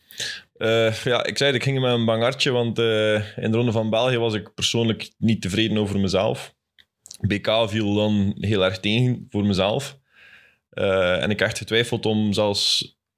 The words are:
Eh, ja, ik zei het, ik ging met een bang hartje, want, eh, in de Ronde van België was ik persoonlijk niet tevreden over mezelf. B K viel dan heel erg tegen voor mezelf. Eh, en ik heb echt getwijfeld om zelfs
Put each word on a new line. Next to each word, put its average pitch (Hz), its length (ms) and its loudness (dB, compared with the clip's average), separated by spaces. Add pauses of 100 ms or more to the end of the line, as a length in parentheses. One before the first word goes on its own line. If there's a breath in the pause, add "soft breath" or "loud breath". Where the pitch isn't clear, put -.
(580 loud breath)
Eh, 113 360 2
ja, 120 320 0
ik - 120 -4
zei 139 140 2
het, 131 80 0
ik 117 40 -2
ging 135 160 0
met 127 120 2
een 120 140 2
bang 113 160 2
hartje, 135 300 0
want, 117 280 0
eh, 107 360 2
in 104 360 -4
de 110 60 2
Ronde 120 140 2
van 110 180 0
België 120 280 2
was 113 160 0
ik - 200 -6
persoonlijk 113 640 -2
niet 110 240 0
tevreden 107 360 0
over 101 220 0
mezelf. 98 560 -2 (720)
B 95 140 2
K 110 280 0
viel 104 240 0
dan 104 460 2
heel 101 240 0
erg 95 160 0
tegen 120 500 0
voor 104 160 -2
mezelf. 101 520 0 (720 loud breath)
Eh, 95 540 0
en 92 60 -2
ik 107 100 -2
heb 95 80 4
echt 110 100 -4
getwijfeld 113 480 -2
om 107 280 0
zelfs - 600 -2 (240)